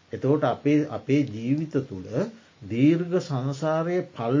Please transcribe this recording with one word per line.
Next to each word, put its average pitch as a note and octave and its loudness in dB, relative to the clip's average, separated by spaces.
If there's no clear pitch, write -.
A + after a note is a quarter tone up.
එතකොට C#3+ 0
අපේ, D3 2
අපේ C3+ 0
ජීවිත B2+ -4
තුළ F#2+ -10
දීර්ඝ D#3 2
සංසාරයේ D#3 -2
පල් B2 0